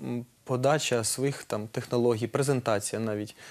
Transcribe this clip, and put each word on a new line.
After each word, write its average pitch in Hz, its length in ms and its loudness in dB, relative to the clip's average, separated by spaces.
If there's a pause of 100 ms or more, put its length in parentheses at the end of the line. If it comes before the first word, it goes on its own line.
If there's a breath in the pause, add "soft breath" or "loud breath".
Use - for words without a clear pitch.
м, 120 220 -4 (200)
подача 127 600 2
своїх 135 400 -2
там 107 240 -4
технологій, 120 580 2
презентація 120 760 0
навіть. 107 340 -4 (140 loud breath)